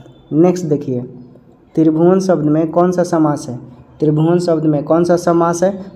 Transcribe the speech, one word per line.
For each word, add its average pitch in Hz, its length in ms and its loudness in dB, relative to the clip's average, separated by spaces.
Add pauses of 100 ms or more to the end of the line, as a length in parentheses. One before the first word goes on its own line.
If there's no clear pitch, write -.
(340)
Next 180 320 2
देखिए, 135 340 -4 (760)
त्रिभुवन 160 460 2
शब्द 170 260 0
में 156 240 0
कौन 180 220 2
सा 180 120 0
समास 156 440 -2
है? 123 80 -8 (440)
त्रिभुवन 156 380 2
शब्द 165 280 -2
में 147 180 0
कौन 165 200 2
सा 175 140 2
समास 170 440 0
है? 190 100 2 (240)